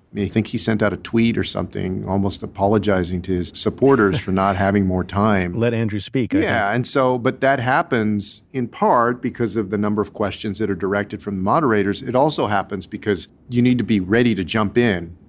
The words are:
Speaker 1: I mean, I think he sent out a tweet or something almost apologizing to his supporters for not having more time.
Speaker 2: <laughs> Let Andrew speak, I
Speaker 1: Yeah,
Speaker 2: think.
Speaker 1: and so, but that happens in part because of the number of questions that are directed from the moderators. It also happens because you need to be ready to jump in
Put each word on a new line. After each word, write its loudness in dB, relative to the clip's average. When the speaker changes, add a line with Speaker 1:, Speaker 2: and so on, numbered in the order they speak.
Speaker 1:
I -20
mean, -2
I -6
think 0
he -6
sent -2
out 2
a -8
tweet 0
or -2
something -6
almost -2
apologizing 0
to -6
his -4
supporters 4
for -6
not 2
having 2
more 0
time. 0
Speaker 2:
<laughs> -6
Let 0
Andrew -2
speak, -4
I 2
Speaker 1:
Yeah, 0
Speaker 2:
think. 0
Speaker 1:
and -2
so, 2
but -2
that 4
happens 0
in -2
part 2
because -4
of -2
the -2
number 0
of -6
questions -4
that 0
are 0
directed -2
from -6
the -4
moderators. 2
It -6
also 2
happens -2
because -4
you 0
need 4
to -2
be 2
ready 2
to -2
jump 0
in 0